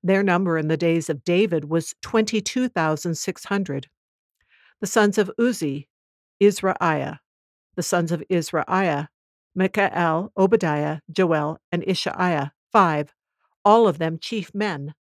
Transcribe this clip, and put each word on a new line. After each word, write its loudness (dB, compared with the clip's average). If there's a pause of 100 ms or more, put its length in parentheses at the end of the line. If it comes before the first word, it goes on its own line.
Their 2
number 0
in -2
the 0
days 0
of -6
David 0
was -4
twenty-two -2
thousand -2
six -8
hundred. -4 (920)
The -6
sons 4
of 2
Uzi, -2 (540)
Israiah. 2 (580)
The -4
sons 0
of -4
Israiah, 0 (440)
Mikael, 0
Obadiah, 2 (120)
Joel, 0 (100)
and -4
Ishaiah, -2 (200)
five, 2 (520)
all 8
of -2
them -4
chief -8
men. -6